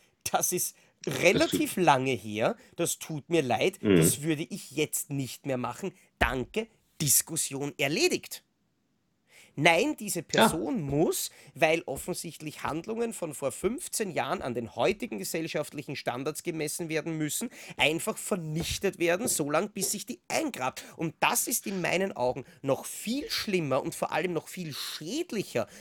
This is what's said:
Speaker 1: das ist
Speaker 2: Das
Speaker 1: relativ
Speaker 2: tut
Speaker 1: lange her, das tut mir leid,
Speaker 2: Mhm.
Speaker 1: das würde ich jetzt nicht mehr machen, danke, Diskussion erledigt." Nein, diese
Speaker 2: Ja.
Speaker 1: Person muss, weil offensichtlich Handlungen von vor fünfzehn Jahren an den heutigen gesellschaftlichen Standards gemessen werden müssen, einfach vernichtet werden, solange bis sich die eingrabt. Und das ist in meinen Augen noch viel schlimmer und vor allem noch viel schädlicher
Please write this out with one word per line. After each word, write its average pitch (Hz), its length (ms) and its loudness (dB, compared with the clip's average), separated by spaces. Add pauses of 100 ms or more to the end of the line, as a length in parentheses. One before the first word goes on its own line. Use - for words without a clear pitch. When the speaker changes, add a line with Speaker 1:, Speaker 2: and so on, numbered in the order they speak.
(320)
Speaker 1:
das - 200 2
ist - 240 -2 (300)
Speaker 2:
Das 135 160 -2
Speaker 1:
relativ 262 540 4
Speaker 2:
tut - 20 -14
Speaker 1:
lange 139 340 6
her, 110 440 0 (200)
das 170 240 -2
tut - 300 -8
mir 160 140 4
leid, 127 380 2
Speaker 2:
Mhm. 101 140 6
Speaker 1:
das 82 280 6
würde 156 200 0
ich - 280 -10
jetzt - 380 -2
nicht 139 360 -4
mehr 135 120 0
machen, 123 360 -6 (260)
danke, 131 480 0 (340)
Diskussion 143 760 0
erledigt." 175 640 0 (1160)
Nein, 175 380 6
diese 196 220 -4 (140)
Speaker 2:
Ja. 220 180 8
Speaker 1:
Person 214 320 -2
muss, 151 480 2 (240)
weil 160 320 4
offensichtlich 156 720 -8
Handlungen 220 500 -4
von 160 220 -6
vor 131 180 -2
fünfzehn 214 600 -4
Jahren 139 320 -2
an 123 100 -2
den 117 220 -6
heutigen 208 420 0
gesellschaftlichen 156 800 -4
Standards 139 480 -4
gemessen 160 460 -4
werden 160 280 -4
müssen, 151 320 -2 (260)
einfach 160 440 0
vernichtet 165 800 -2
werden, 175 280 2
solange 160 420 0
bis - 220 -4
sich 202 140 -6
die - 220 -12
eingrabt. 185 580 -2 (100)
Und 160 260 -4
das 202 260 4
ist - 180 -2
in 196 160 -2
meinen 180 340 0
Augen 127 300 -2 (160)
noch 135 240 0
viel 262 460 -6
schlimmer 151 500 0
und 147 140 -4
vor - 160 -4
allem 170 200 -2
noch 156 160 -4
viel 165 280 -10
schädlicher 196 920 -4 (140)